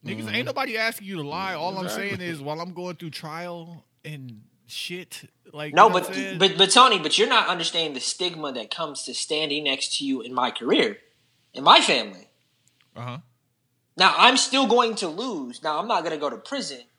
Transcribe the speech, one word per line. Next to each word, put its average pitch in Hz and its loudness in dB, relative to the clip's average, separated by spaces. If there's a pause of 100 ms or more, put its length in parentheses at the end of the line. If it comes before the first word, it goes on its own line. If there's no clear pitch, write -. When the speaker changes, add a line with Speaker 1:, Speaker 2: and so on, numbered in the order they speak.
Speaker 1:
niggas, 214 -8
Speaker 2:
Mm-hmm. 214 -8
Speaker 1:
ain't 240 -4
nobody 262 -4
asking 220 -4
you 196 -8
to 147 -6
lie. 180 -6
All 175 -6
I'm 185 -6
Speaker 2:
Exactly. 202 -6
Speaker 1:
saying 180 -10
is, 170 -8
while 147 -6
I'm 175 -10
going 180 -10
through 170 -12
trial 170 -12 (200)
and 131 -14 (260)
shit, - -12 (280)
like, 151 -8
Speaker 3:
No, 180 12
Speaker 1:
you 214 10
know 185 0
what 180 0
Speaker 3:
but, - -6
Speaker 1:
I'm - -6
saying? 190 -6
Speaker 3:
but, 185 4
but 196 6
Tony, 233 8
but 151 0
you're 233 4
not 226 4
understanding 165 -2
the 123 -10
stigma 160 -6
that 113 -8
comes 151 -8
to 123 -10
standing 151 -4
next 135 -2
to 143 -6
you 135 -2
in 123 -12
my 123 -2
career, 123 0 (580)
in 131 -8
my 226 10
family. 104 -2 (680)
Speaker 1:
Uh-huh. 123 -10 (800)
Speaker 3:
Now, 180 4
I'm 240 6
still 262 2
going 233 4
to 190 -4
lose. 156 -8
Now, 156 -2
I'm 202 -6
not 190 0
gonna 160 -4
go 143 -4
to 117 -8
prison 147 -8 (180)